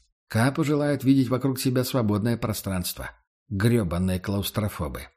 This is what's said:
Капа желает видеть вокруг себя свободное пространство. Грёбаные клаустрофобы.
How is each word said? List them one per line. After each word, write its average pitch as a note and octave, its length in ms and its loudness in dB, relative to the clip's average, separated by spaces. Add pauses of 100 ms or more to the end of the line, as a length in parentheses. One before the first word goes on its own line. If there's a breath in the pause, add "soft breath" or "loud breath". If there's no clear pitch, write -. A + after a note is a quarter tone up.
(280)
Капа C3+ 360 2
желает D3 400 0
видеть C3+ 260 4
вокруг B2+ 300 0
себя B2+ 240 0
свободное A2+ 540 0
пространство. G2 760 -6 (380)
Грёбаные F#2 720 2
клаустрофобы. G2 800 -4 (160)